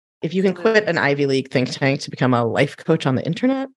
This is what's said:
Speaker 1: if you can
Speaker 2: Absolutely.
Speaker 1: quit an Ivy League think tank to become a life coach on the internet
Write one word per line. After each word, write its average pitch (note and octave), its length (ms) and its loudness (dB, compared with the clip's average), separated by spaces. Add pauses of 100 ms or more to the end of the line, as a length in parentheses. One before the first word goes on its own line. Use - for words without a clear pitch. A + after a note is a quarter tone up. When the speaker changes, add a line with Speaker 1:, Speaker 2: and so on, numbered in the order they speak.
(240)
Speaker 1:
if E3 100 -6
you F#3+ 80 0
can F#3+ 120 2
Speaker 2:
Absolutely. A3 280 2
Speaker 1:
quit E3+ 80 -4
an E3 80 0
Ivy C#3+ 300 0
League C3+ 240 -2
think B2+ 200 0
tank C#3 300 0
to - 80 -10
become B2+ 240 0
a A#2+ 120 2
life A2+ 320 0
coach - 280 0
on C3 100 2
the A2+ 100 -2
internet C4 500 -2